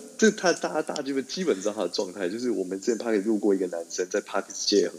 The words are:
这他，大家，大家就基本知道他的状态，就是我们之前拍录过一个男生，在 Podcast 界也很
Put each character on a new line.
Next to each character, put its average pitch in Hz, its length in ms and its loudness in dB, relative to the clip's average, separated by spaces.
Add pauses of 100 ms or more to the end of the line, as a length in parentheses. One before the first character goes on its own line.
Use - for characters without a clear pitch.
(180)
这 220 140 8
他， 180 220 2
大 160 180 -2
家， 156 120 -2
大 180 100 -6
家 160 80 -4
就 135 220 -2
基 185 200 -6
本 113 160 2
知 95 80 -2
道 104 60 -2
他 104 80 -4
的 87 80 0
状 92 240 -2
态， 92 160 -2
就 107 80 -4
是 123 140 -2
我 95 120 0
们 92 160 -4
之 95 60 -8
前 113 120 2
拍 117 200 -2
录 107 200 2
过 101 180 4
一 - 20 -2
个 92 100 0
男 85 220 -6
生， 92 200 -4
在 101 120 0
Podcast - 460 -6
界 98 140 6
也 87 60 2
很 - 120 -8